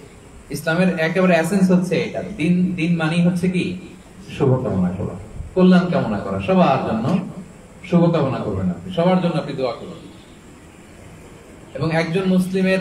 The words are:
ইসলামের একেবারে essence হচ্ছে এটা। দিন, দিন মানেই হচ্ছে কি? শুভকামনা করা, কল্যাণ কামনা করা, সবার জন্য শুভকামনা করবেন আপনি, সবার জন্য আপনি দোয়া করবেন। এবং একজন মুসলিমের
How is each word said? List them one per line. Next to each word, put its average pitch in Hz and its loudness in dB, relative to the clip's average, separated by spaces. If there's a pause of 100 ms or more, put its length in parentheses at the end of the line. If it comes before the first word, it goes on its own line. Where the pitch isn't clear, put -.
(500)
ইসলামের 165 0
একেবারে 175 2
essence 185 2
হচ্ছে 170 2
এটা। 104 -6 (140)
দিন, 180 2
দিন 165 0
মানেই 165 0
হচ্ছে 180 2
কি? - -2 (600)
শুভকামনা 95 2
করা, - -6 (380)
কল্যাণ 180 6
কামনা 117 -2
করা, 98 -6
সবার 170 2
জন্য 113 0 (720)
শুভকামনা 160 2
করবেন 104 -2
আপনি, - -8
সবার 180 2
জন্য 170 -2
আপনি 143 -6
দোয়া 131 -4
করবেন। - -16 (1600)
এবং 160 -2
একজন 165 0
মুসলিমের 185 2